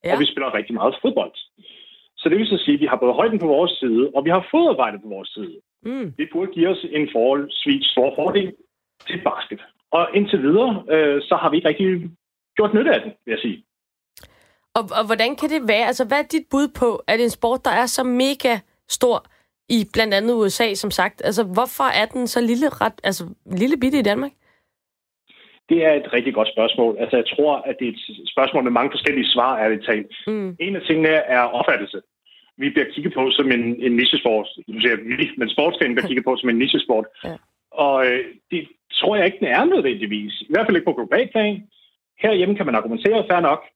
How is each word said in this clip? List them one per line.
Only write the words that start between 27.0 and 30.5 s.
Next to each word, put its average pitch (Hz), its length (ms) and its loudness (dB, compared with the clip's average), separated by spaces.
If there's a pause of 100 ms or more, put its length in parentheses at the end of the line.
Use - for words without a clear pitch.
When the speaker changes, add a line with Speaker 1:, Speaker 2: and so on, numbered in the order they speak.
Speaker 2:
Altså, 113 140 0
jeg 117 180 0
tror, 147 180 2 (160)
at 131 100 -4
det 127 100 -4
er 110 40 -6
et - 420 -14
spørgsmål 135 300 2
med 123 60 0
mange 123 240 2
forskellige 139 400 0
svar, 123 300 2
ærligt 110 220 0
talt. 107 200 -2 (200)
Speaker 1:
Mm. 202 340 -6